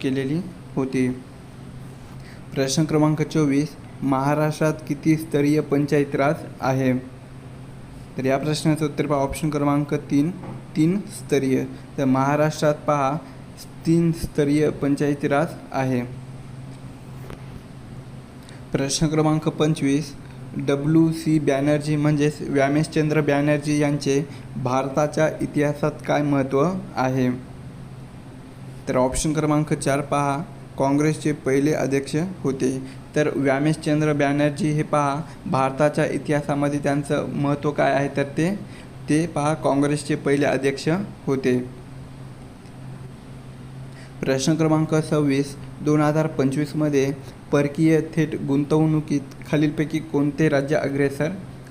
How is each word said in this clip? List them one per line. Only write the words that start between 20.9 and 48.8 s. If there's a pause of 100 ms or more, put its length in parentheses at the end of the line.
सी
बॅनर्जी
म्हणजेच
व्यामेशचंद्र
बॅनर्जी
यांचे (300)
भारताच्या (120)
इतिहासात (160)
काय
महत्त्व (280)
आहे? (1600)
तर
ऑप्शन
क्रमांक
चार
पहा, (400)
काँग्रेसचे
पहिले
अध्यक्ष (240)
होते. (320)
तर
व्यामेशचंद्र
बॅनर्जी
हे
पहा, (240)
भारताच्या
इतिहासामध्ये
त्यांचं
महत्त्व
काय
आहे,
तर
ते, (540)
ते
पहा,
काँग्रेसचे
पहिले
अध्यक्ष (360)
होते. (2500)
प्रश्न
क्रमांक
सव्वीस, (260)
दोन
हजार
पंचवीसमध्ये (140)
परकीय (140)
थेट
गुंतवणुकीत (300)